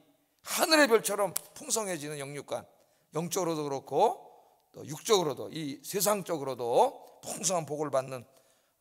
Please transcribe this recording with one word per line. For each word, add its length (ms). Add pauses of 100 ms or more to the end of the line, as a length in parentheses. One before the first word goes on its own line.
(440)
하늘의 440
별처럼 460 (220)
풍성해지는 640
영육간, 460 (480)
영적으로도 500
그렇고 680 (400)
또 140
육적으로도, 680
이 320
세상적으로도 1400
풍성한 420
복을 240
받는, 340 (580)